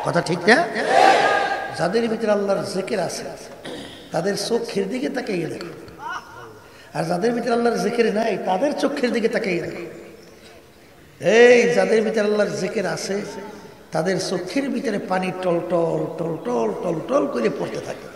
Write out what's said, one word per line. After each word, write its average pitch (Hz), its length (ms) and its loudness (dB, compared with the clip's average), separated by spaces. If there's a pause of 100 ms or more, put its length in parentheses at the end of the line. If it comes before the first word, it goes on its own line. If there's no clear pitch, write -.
কথা 156 160 0
ঠিক 175 260 -2
না? 254 220 6 (1080)
যাদের 208 300 0
ভিতরে 220 220 -2
আল্লাহর 196 340 2 (100)
জিকির 190 260 -2
আছে 151 240 -4 (880)
তাদের 175 240 0 (120)
চোখের 220 420 -2
দিকে 254 180 -2
তাকাইয়ে 190 380 -4
দেখো, - 560 -12 (920)
আর 156 100 -2
যাদের 180 280 0
ভিতরে 247 200 -2
আল্লাহর 233 260 2
জিকির 220 360 0
নাই 214 320 0
তাদের 202 340 2
চোখের 247 320 0
দিকে 220 160 0
তাকাইয়ে 196 340 0
দেখো। 180 200 -8 (1400)
এই 220 540 8
যাদের 196 280 4
ভিতরে 214 180 0
আল্লাহর 208 300 2
জিকির 180 360 -2
আছে 175 340 -4 (720)
তাদের 175 240 0 (140)
চোখের 247 400 -2
ভিতরে 220 280 -2
পানি 185 340 -2 (100)
টলটল, 165 640 0 (120)
টলটল, 208 540 -2 (100)
টলটল 185 440 0
করে 233 220 0
পড়তে 175 320 -4
থাকে - 360 -10